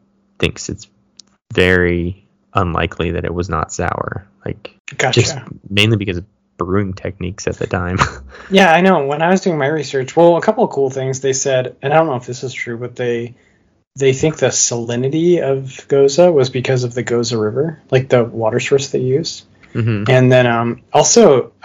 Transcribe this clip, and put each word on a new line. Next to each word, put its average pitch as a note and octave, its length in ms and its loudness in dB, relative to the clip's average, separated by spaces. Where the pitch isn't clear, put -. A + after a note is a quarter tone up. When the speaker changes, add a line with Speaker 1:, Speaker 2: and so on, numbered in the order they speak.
Speaker 1:
thinks - 300 -4
it's - 200 -12
very F2+ 720 2
unlikely E2+ 580 -2
that E2+ 120 -6
it F2+ 100 -6
was F2 140 -6
not D#2+ 240 -4
sour. - 540 -8
Like, - 320 -14
Speaker 2:
Gotcha. A#2+ 240 0
Speaker 1:
just A#2 160 -2
mainly G#2 280 2
because G2 220 -4
of F2 60 -10
brewing F#2+ 380 -2
techniques F#2 540 -8
at - 80 -6
the - 100 -6
time. F2+ 360 -4
<laughs> - 60 -2
Speaker 2:
Yeah, F#3+ 200 6
I E3+ 120 4
know. F3+ 240 4
When D3 160 -2
I E3+ 80 2
was F#3 100 2
doing F3 160 -2
my C#3 120 0
research, C#3 460 -4
well, E3+ 220 6
a D#3+ 60 -2
couple G#3+ 220 0
of - 60 -2
cool C#3 200 -2
things C3 300 -6
they C#3 120 -2
said, C3 480 -2
and C#3+ 140 -2
I - 20 6
don't D#3+ 120 4
know C3 80 -4
if A#2+ 100 -10
this B2+ 180 -12
is B2 80 -8
true, - 240 -10
but A#2+ 180 -12
they, A#2+ 400 -6
they C3+ 160 2
think D#3 240 -2
the B2+ 120 0
salinity C3 920 -2
of C3+ 480 -6
Goza C#3 420 4
was C3 200 2
because B2+ 340 -2
of A#2+ 80 -6
the B2 100 -6
Goza A#2 360 -2
River, B2+ 420 -4
like, C3 200 0
the B2 120 4
water A2+ 380 -2
source C3+ 300 -2
they C#3 100 -4
used. C3 460 -4
Speaker 1:
Mm-hmm. A2+ 380 -2
Speaker 2:
And B2+ 200 6
then, B2+ 160 6
um, A#2 360 -2
also, D3+ 600 6